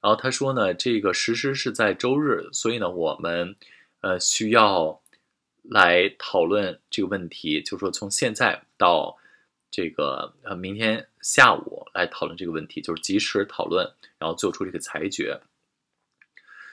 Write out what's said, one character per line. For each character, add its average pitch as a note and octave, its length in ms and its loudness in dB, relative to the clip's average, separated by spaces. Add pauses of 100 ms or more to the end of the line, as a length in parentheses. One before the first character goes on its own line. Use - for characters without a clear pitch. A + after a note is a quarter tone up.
然 G#2 120 4
后 A2 40 4
他 C3 140 -2
说 C3+ 220 -2
呢， G#2+ 200 2
这 A2+ 280 0
个 G2 120 2
实 - 220 0
施 C3+ 200 -2
是 C3+ 180 -4
在 A2 200 2
周 B2+ 260 0
日， G#2+ 340 -2
所 A2+ 200 -2
以 A#2+ 60 -4
呢， G2 100 -2
我 E2 280 -2
们， F2 400 -4 (440)
呃， F#2 200 0
需 - 300 0
要 G2 500 4 (640)
来 F2+ 540 6
讨 - 280 0
论 F#2+ 340 0 (100)
这 - 140 -4
个 F#2 60 -2
问 F#2 200 -4
题， D2+ 320 -4
就 - 160 -10
是 F2 40 -10
说 G2 100 -4
从 G2+ 180 -10
现 A#2 240 -2
在 G#2 300 0 (140)
到 F2 420 2 (520)
这 F2 200 -4
个， C#2+ 520 -4
呃， G2 140 -10
明 F#2 180 -8
天 A2 340 -2 (140)
下 B2 320 8
午 - 380 -8
来 F#2 140 0
讨 - 200 -8
论 E2+ 100 -10
这 F#2 100 -10
个 E2+ 60 -6
问 D#2 140 -6
题， - 140 -10
就 E2 160 -6
是 - 60 -12
及 F#2+ 160 0
时 G2+ 260 0
讨 - 220 -6
论， F2 200 0 (320)
然 D#2 100 -4
后 E2 80 -4
做 F#2+ 140 -2
出 - 140 -6
这 F#2 60 -8
个 F2+ 80 -10
裁 E2 300 -6
决。 - 320 -6 (1300)